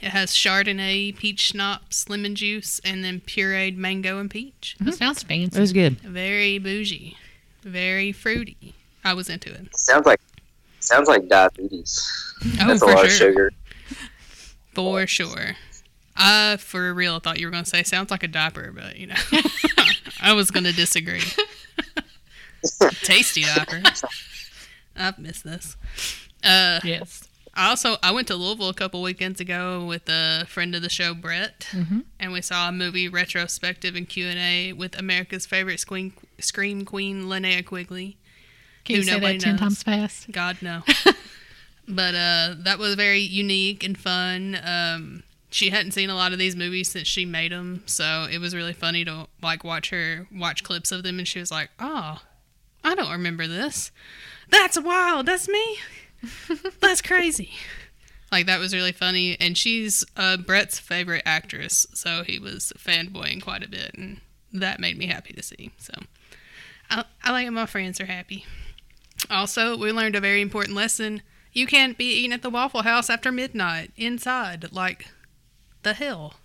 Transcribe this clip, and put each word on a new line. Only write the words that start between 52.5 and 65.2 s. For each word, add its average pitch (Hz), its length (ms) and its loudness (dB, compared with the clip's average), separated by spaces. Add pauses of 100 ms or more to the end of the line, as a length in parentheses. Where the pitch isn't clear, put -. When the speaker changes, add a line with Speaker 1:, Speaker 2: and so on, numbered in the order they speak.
Speaker 1:
I 320 100 0
don't 339 200 -2
remember 170 340 -4
this. 196 440 -6 (580)
That's 381 280 6
wild. 339 500 2
That's 359 200 0
me. 427 300 0 (520)
Speaker 2:
<laughs> - 520 -8
Speaker 1:
That's 370 200 4
crazy." 349 500 0 (840)
Like, 180 140 4
that 185 120 2
was 185 140 -4
really 180 180 0
funny, 180 480 0
and 175 180 2
she's, 226 460 0 (140)
uh, 185 180 2
Brett's 190 440 0
favorite 175 460 -4
actress, - 680 -2
so 170 300 -6
he 185 140 -6
was 196 400 -8
fanboying 180 640 -4
quite 190 220 -10
a 196 60 -14
bit, 190 280 -10
and 190 220 -14 (320)
that 190 300 -6
made 170 160 -4
me - 80 -8
happy - 260 -8